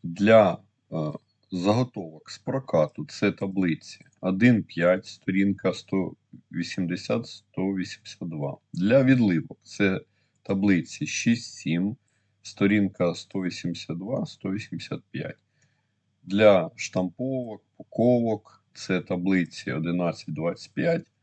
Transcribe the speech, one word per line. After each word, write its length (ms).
Для, 500
е, 440
заготовок 800
з 80
прокату 680
це 260
таблиці 720
один 420
п'ять, 420
сторінка 680
сто 420
вісімдесят, 760
сто 340
вісімдесят 680
два. 280
Для 300
відливок 600
це 380
таблиці 640
шість, 460
сім, 440
сторінка 760
сто 260
вісімдесят 560
два, 280
сто 260
вісімдесят 600
п'ять. 260
Для 520
штамповок, 840
пуковок 840
це 280
таблиці 680
одинадцять, 600
двадцять 400
п'ять 380